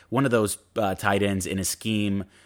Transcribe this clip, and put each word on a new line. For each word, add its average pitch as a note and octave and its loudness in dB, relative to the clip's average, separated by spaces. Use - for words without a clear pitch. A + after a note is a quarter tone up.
one C3+ 0
of B2 0
those, A2 2
uh, G2 0
tight G2+ 2
ends G2 0
in F#2+ -4
a F#2 -2
scheme, G#2 -2